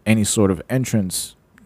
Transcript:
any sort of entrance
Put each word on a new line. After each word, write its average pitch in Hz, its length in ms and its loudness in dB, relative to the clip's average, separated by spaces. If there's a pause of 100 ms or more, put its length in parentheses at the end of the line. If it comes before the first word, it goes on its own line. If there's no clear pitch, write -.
any 107 200 2
sort 101 260 2
of 82 180 0
entrance 113 680 -2 (300)